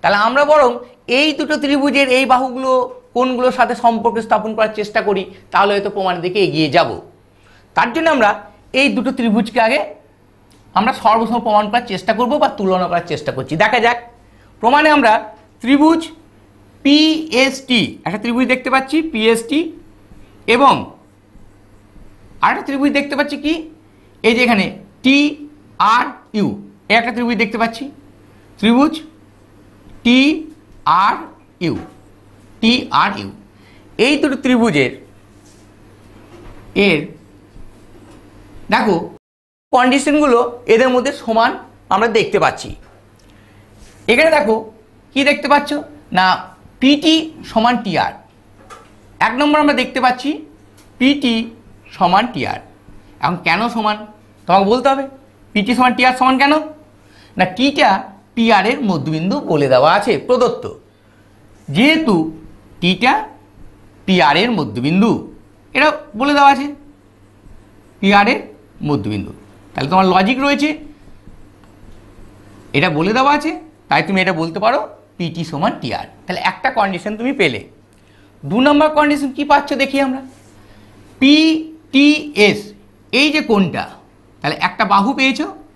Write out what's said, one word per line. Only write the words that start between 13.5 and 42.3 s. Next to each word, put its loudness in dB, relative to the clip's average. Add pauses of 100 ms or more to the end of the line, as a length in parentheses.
দেখা 2
যাক, 2 (640)
প্রমাণে 4
আমরা 4 (480)
ত্রিভুজ 2 (840)
পিএসটি, 2 (280)
একটা -6
ত্রিভুজ -2
দেখতে -6
পাচ্ছি -2 (160)
পিএসটি, 0 (960)
এবং 4 (1700)
আরেকটা 0
ত্রিভুজ -2
দেখতে -4
পাচ্ছি -2 (100)
কি, 0 (680)
এই 4
যে 0
এখানে 0 (380)
টিআরইউ, -2 (420)
এই 0
একটা -4
ত্রিভুজ -2
দেখতে -6
পাচ্ছি, -4 (760)
ত্রিভুজ 2 (1120)
টিআরইউ, -2 (840)
টিআরইউ। 0 (760)
এই 2
দুটো -2
ত্রিভুজের 2 (2000)
এর 2 (1700)
দেখো 2 (800)
কন্ডিশনগুলো 2 (340)
এদের 4
মধ্যে 0 (120)
সমান 0 (420)
আমরা 2 (100)
দেখতে 0